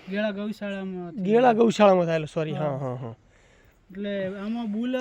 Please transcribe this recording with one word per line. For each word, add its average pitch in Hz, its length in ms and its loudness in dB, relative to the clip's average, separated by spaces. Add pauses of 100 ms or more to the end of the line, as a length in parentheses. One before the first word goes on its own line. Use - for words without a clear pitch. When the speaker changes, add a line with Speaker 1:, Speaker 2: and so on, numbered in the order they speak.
(100)
Speaker 1:
ગેળા 208 200 -2
ગૌશાળામાં 196 840 -8
Speaker 2:
ગેળા 233 380 4
ગૌશાળામાં 208 540 6
થયેલો, 160 200 0
સોરી. 156 260 -4
Speaker 1:
હા. 147 120 -4
Speaker 2:
હા, 139 120 -2
હા, 131 180 -6
હા. 123 200 -10 (760)
Speaker 1:
એટલે 202 360 -6
આમાં 208 460 -6
બુલ 247 280 -2